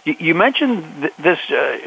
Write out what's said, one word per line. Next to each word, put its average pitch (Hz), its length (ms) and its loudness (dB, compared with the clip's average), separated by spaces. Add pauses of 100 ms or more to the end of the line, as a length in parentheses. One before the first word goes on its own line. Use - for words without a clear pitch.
you, 156 120 0
you 165 160 2
mentioned 233 520 2 (160)
th-, - 180 -4
this, 165 200 4 (120)
uh, 135 360 0